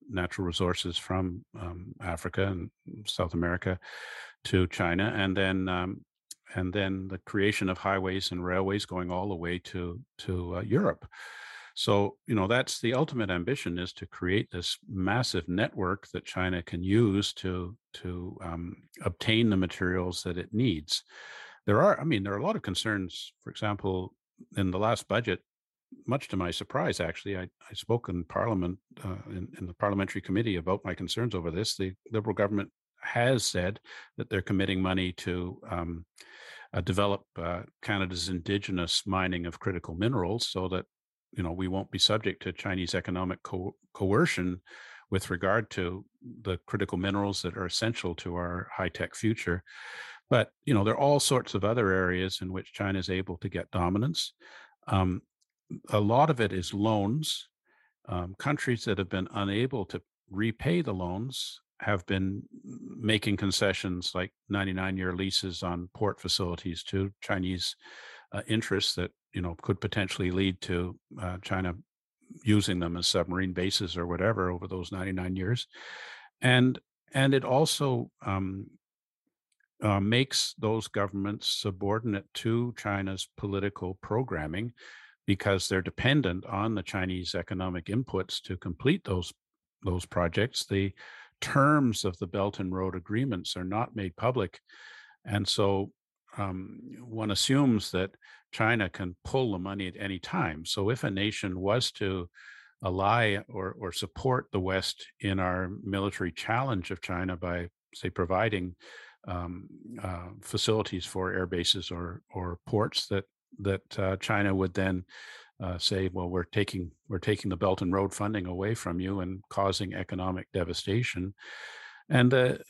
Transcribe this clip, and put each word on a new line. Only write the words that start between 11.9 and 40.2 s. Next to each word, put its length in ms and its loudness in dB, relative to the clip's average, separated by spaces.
you 80 0
know, 120 4
that's 340 2
the 120 2
ultimate 380 0
ambition, 480 -2
is 160 -6
to 120 -12
create 440 0
this 260 -4
massive 640 0
network 640 0
that 140 -8
China 360 0
can 200 -6
use 500 4
to, 420 -4
to, 480 -8
um, 340 -8
obtain 460 4
the 80 6
materials 680 0
that 120 -2
it 160 -6
needs. 500 0
There 160 6
are, 180 6
I 60 -4
mean, 180 4
there 120 -2
are 40 -2
a 60 -2
lot 120 0
of 40 -4
concerns. 800 -4
For 80 -12
example, 640 -2
in 120 2
the 80 -2
last 300 0
budget, 320 0
much 220 -2
to 80 -4
my 140 0
surprise, 500 -2
actually, 380 -4
I, 60 -6
I 280 -18
spoke 380 -2
in 140 -2
Parliament, 540 0
uh, 280 -8
in, 180 -8
in 80 -6
the 60 -8
parliamentary 480 0
committee 360 0
about 280 -2
my 80 -4
concerns 420 -2
over 160 -2
this. 260 -2
The 180 -2
Liberal 240 0
government 360 2
has 440 2
said 360 0
that 100 -6
they're 140 0
committing 400 2
money 300 2
to, 460 -4
um, 340 -4
uh, 80 2
develop, 420 2
uh, 220 -4
Canada's 480 -2
Indigenous 800 0
mining 400 0
of 120 -8
critical 360 -4
minerals 540 0